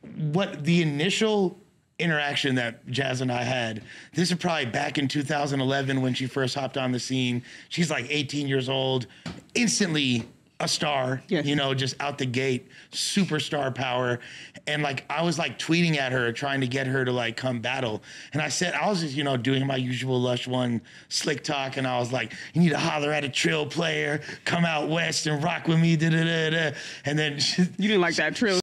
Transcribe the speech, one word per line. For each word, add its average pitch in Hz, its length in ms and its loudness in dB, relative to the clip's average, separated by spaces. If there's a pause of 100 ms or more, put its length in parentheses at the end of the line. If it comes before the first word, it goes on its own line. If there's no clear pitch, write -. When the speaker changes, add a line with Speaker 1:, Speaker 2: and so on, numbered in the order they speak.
(160)
Speaker 1:
what 156 480 -2
the 170 180 4
initial 185 760 2 (400)
interaction 143 580 0
that 117 320 -2
Jazz 131 320 -2
and 127 120 0
I 123 100 -2
had, 120 400 -2 (320)
this 175 160 2
is 175 80 0
probably 160 280 0
back 143 320 -2
in 139 100 0
two 147 140 0
thousand 139 380 0
eleven 135 420 0
when 127 120 0
she 135 120 -4
first 127 280 0
hopped 135 240 -4
on 127 140 0
the 123 80 0
scene. 123 420 0 (260)
She's, 170 220 -2
like, 131 200 -2
eighteen 143 380 -2
years 131 200 0
old, 131 380 0 (480)
instantly 151 720 2 (360)
a 170 80 0
star, 135 580 0
Speaker 2:
Yes. 160 180 0
Speaker 1:
you 143 120 2
know, 139 180 2
just 131 260 -2
out 139 180 -4
the 135 80 0
gate, 127 420 0 (240)
superstar 147 840 0
power. 123 460 0 (480)
And, 151 140 0
like, 135 280 -2
I 151 120 0
was, 170 160 2
like, 147 200 -4
tweeting 165 380 4
at 131 160 0
her, 123 200 2
trying 139 280 -2
to 127 80 0
get 135 180 -2
her 131 180 0
to, 123 80 2
like, 117 240 0
come 127 240 -2
battle. 120 400 -2 (320)
And 147 80 0
I 151 80 -2
said, 175 260 -2
I 156 140 0
was 196 120 0
just, 147 160 -4
you 147 80 0
know, 139 120 2
doing 135 300 0
my 135 100 0
usual 127 440 0
Lush 123 260 0
One 123 340 0 (280)
slick - 340 -2
talk. 135 360 -4
And 131 80 0
I 123 120 0
was 120 140 0
like, 117 200 -2 (220)
"You 165 80 4
need 170 80 8
to 143 80 2
holler 151 340 0
at 147 120 0
a 135 40 -4
Trill 156 380 0
player, 151 540 -2 (240)
come 175 200 2
out 156 240 0
west 160 380 0
and 151 160 0
rock 165 240 -2
with 160 140 4
me, 165 160 6
da, 165 140 2
da, 165 140 4
da, 160 260 0
da." 160 260 0 (280)
And 151 140 0
then 147 220 0
she - 220 2
Speaker 2:
You 185 260 2
didn't 208 140 6
like 170 140 2
that 156 200 0
Trill. 190 260 4